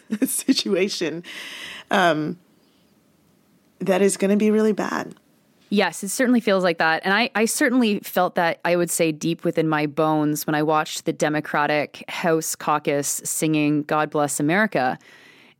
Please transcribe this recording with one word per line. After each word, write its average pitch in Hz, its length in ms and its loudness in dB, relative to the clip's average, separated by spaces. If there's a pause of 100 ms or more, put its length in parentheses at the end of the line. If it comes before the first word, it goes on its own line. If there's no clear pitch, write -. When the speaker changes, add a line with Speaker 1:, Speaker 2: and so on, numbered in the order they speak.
Speaker 1:
<laughs> - 180 -6
a 262 60 0
situation, 175 960 -2 (720)
um, 170 440 2 (1400)
that 185 240 2
is 196 140 4
gonna 202 200 2
be 214 140 2
really 214 220 4
bad. - 420 -4 (580)
Speaker 2:
Yes, 190 300 0
it 196 60 -8
certainly 247 320 2
feels 190 240 2
like 170 140 2
that. 160 260 2
And 190 100 2
I, 220 220 2
I 214 80 4
certainly 233 560 2
felt - 340 0
that, 170 300 0
I 175 100 2
would 175 160 0
say, 165 220 0
deep 160 320 -4
within 165 240 0
my 151 180 0
bones 151 580 0
when 156 120 -2
I 151 80 0
watched 156 400 0
the 165 80 -2
Democratic 151 960 -2
House 160 480 0
caucus 147 680 -2
singing 151 600 0
"God 151 260 -2
Bless 147 300 -2
America" 151 580 0 (600)